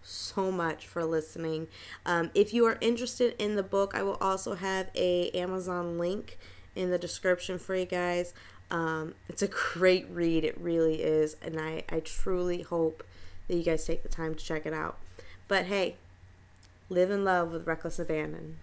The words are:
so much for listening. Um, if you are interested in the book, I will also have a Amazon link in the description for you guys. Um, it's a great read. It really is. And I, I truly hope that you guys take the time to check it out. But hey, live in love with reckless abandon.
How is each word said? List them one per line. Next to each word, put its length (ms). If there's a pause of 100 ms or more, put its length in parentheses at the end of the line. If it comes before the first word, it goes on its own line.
so 480
much 340
for 180
listening. 640 (380)
Um, 280
if 200
you 120
are 160
interested 580
in 160
the 80
book, 320
I 80
will 180
also 340
have 400
a 360
Amazon 680
link 400 (380)
in 160
the 60
description 600
for 180
you 100
guys. 480 (380)
Um, 420 (160)
it's 120
a 60
great 600
read. 340
It 160
really 420
is. 400
And 180
I, 300
I 100
truly 600
hope 420 (440)
that 80
you 80
guys 220
take 180
the 60
time 260
to 80
check 220
it 80
out. 240 (500)
But 180
hey, 320 (920)
live 220
in 120
love 280
with 160
reckless 320
abandon. 640